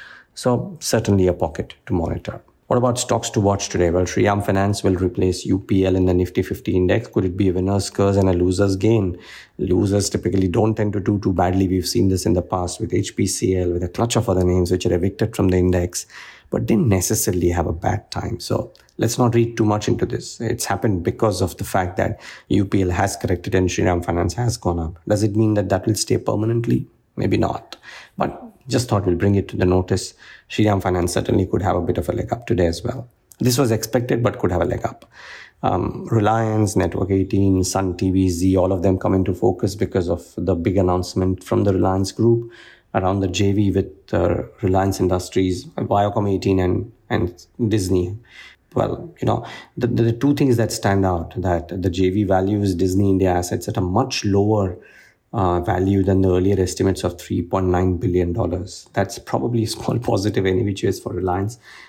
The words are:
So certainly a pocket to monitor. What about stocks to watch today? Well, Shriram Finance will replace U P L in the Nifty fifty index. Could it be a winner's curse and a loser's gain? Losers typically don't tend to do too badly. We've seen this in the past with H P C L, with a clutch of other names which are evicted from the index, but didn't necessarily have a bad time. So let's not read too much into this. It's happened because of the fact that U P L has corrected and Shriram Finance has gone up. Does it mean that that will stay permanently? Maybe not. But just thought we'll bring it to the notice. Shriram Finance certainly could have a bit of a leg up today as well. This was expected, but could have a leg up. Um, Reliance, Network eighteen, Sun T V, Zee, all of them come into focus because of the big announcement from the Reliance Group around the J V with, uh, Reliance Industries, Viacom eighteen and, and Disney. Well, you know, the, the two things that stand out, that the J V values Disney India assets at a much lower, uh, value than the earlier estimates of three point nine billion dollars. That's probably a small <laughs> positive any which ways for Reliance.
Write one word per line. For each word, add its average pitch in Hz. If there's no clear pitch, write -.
So 127
certainly 101
a 87
pocket -
to 120
monitor. -
What 123
about 120
stocks -
to 110
watch 98
today? 87
Well, 90
Shriram 101
Finance 101
will 95
replace 92
U 95
P 95
L 92
in 92
the 90
Nifty 92
fifty -
index. 92
Could -
it 90
be 98
a -
winner's 95
curse 98
and 95
a 92
loser's 92
gain? 101
Losers 95
typically 92
don't 101
tend 104
to 101
do 101
too 98
badly. 92
We've 92
seen 98
this 92
in 95
the 90
past 90
with -
H -
P 104
C 95
L, 90
with 87
a 87
clutch 117
of 117
other 92
names 90
which 90
are 87
evicted 92
from 95
the 92
index, 90
but -
didn't 175
necessarily 90
have 85
a 82
bad 98
time. -
So -
let's 117
not 120
read 117
too 110
much 104
into 117
this. -
It's 113
happened 95
because 95
of 87
the 98
fact 90
that 104
U 101
P 98
L 92
has 101
corrected 90
and 92
Shriram 87
Finance 85
has 120
gone 85
up. 82
Does 104
it 104
mean 107
that 98
that 92
will 104
stay -
permanently? 117
Maybe -
not. -
But -
just 127
thought 101
we'll 90
bring 101
it 95
to -
the 95
notice. 92
Shriram 104
Finance 90
certainly -
could -
have 90
a 87
bit 85
of -
a -
leg -
up -
today 90
as 82
well. -
This 123
was 131
expected, 120
but -
could 92
have 85
a -
leg -
up. -
Um, -
Reliance, 107
Network 92
eighteen, 95
Sun 92
T 92
V, 92
Zee, 92
all 90
of 87
them 92
come 95
into 92
focus 101
because 92
of -
the 90
big 87
announcement 92
from 101
the 101
Reliance 95
Group 117
around 98
the 95
J 98
V 101
with, -
uh, 90
Reliance 95
Industries, 90
Viacom 101
eighteen 95
and, 90
and -
Disney. 95
Well, -
you 120
know, 110
the, 123
the 117
two 139
things 131
that 110
stand 98
out, 85
that 90
the 90
J 92
V 104
values 95
Disney 95
India 95
assets 90
at 95
a 95
much 92
lower, 101
uh, 90
value 95
than 95
the 95
earlier 92
estimates 92
of -
three 95
point 95
nine 90
billion 87
dollars. 90
That's -
probably 120
a -
small -
<laughs> -
positive 101
any 92
which 101
ways 101
for -
Reliance. 92